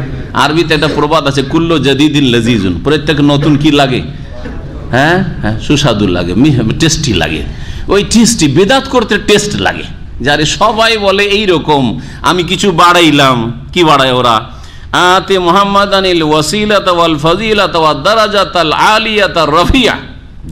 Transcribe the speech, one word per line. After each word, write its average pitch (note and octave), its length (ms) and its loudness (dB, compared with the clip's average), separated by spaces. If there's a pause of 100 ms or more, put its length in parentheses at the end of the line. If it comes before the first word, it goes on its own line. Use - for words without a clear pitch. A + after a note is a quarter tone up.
(340)
আরবিতে D#3 400 0
একটা D3+ 140 0
প্রবাদ D3 380 0
আছে, C#3 160 0
"কুল্লু D#3+ 360 0
জাদিদিন C#3 460 2
লাজিজুন", A2+ 600 0
প্রত্যেক D3+ 360 0
নতুন C#3+ 360 2
কি D3 140 2
লাগে? C3 320 2 (880)
হ্যাঁ, E3 340 0 (180)
হ্যাঁ, G#2+ 180 -4
সুস্বাদু A2+ 460 0
লাগে, F2 280 -2
মি-, B2 460 2
tasty D#3 320 0
লাগে। D#2+ 300 -2 (460)
ওই G3+ 220 2
tasty, A3 380 2
বেদাত G3 400 2
করতে A3 300 0
taste - 420 0
লাগে। E2 220 -4 (380)
যারে D3 240 0
সবাই A3 540 0
বলে G3+ 260 0
এই G3+ 220 0
রকম, C#3+ 540 0 (220)
আমি F3 200 0
কিছু F3+ 300 0
বাড়াইলাম, D3 800 4 (200)
কি F3 120 2
বাড়ায় C3+ 280 2
ওরা? B2 380 0 (420)
"আতে F#3 460 2
মুহাম্মাদানিল F#3+ 840 2
ওয়াসিলাতা F#3+ 720 0
ওয়াল E3 240 2
ফাজিলাতা F3+ 640 0
ওয়াদ D3+ 240 2
দারাজাতাল G3 720 0
আলিয়াতা G3+ 720 0
রাফিয়া", E3+ 500 2 (560)